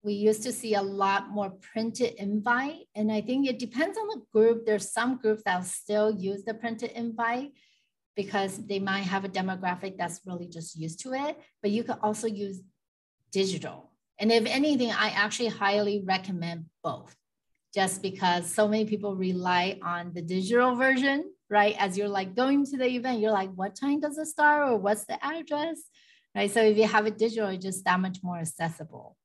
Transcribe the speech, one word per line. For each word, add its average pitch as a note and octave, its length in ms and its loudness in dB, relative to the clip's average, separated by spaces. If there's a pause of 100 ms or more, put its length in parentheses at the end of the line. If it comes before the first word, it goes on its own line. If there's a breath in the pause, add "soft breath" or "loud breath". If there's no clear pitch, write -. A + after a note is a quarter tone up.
We G#3 100 -2
used G#3+ 280 2
to B3 100 -4
see A3 220 -2
a G3+ 80 2
lot G3 480 0
more G3+ 200 -4
printed A3+ 640 -4
invite, A#3+ 840 0
and G#3+ 140 0
I G#3+ 100 0
think C4 280 0
it A#3 120 -2
depends D#4 360 -2
on G#4+ 120 -4
the G#4 140 -8 (100)
group. A3+ 340 6
There's G#3 240 0
some A#3+ 260 -2
groups G#3+ 280 0
that F#3 200 0
still G#3+ 460 0
use G3 340 -4
the A3+ 100 -4
printed A3+ 360 -6
invite A#3 640 -4 (640 soft breath)
because G3 500 -4
they G3 140 -4
might F#3+ 240 -2
have G3 200 -2
a G3+ 40 -6
demographic F#3 680 -4
that's E3+ 300 -6
really F3 220 -10
just E3 280 -14
used D#3+ 240 -8
to C4 140 -8
it, D4 240 -4 (240 loud breath)
but G3+ 80 0
you A#3 140 -2
could A#3 180 -4
also G#3+ 240 -2
use G3 340 -6 (720)
digital. F3+ 600 -2 (260)
And A3 140 4
if A3+ 120 6
anything, C4 460 2
I G#3+ 200 2
actually G#3+ 400 0
highly G3+ 540 2
recommend F3+ 640 -4 (160)
both, - 340 -8 (560)
just F#3+ 300 0
because F3+ 500 0
so G#3+ 140 4
many G#3+ 200 2
people G#3 280 -4
rely F#3 680 0
on F3 300 -6
the F3 80 -8
digital G3 540 2
version, C4+ 580 2 (160)
right? G#3 300 4
As F#3+ 180 0
you're, G#3 120 0
like, F#3+ 260 -4
going C#4 320 4
to C#4 100 -6
the B3+ 120 2
event, B3 320 -2
you're G#3+ 100 2
like, G3 240 0
"What F#3+ 220 -6
time C#4+ 240 0
does D4 180 -4
it D#4 80 -6
start?" D4 420 4
or A#3 100 4
"What's G3+ 260 0
the - 200 -8
address?" D#4+ 540 -4 (560 soft breath)
Right? G3+ 160 0
So A3+ 100 4
if G#3+ 160 8
you G#3+ 120 6
have G#3+ 180 4
it G#3+ 120 -2
digital, A3 320 0
it's F#3 140 -6
just F#3+ 200 -6
that F#3 160 4
much F#3 200 -2
more F3 180 -6
accessible. E3 880 -8